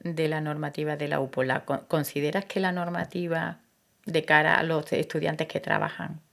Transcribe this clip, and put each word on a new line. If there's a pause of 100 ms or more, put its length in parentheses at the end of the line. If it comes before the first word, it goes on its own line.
de
la
normativa
de
la
upo?
¿La
con-,
consideras
que
la
normativa (480)
de
cara
a
los
estudiantes
que
trabajan (120)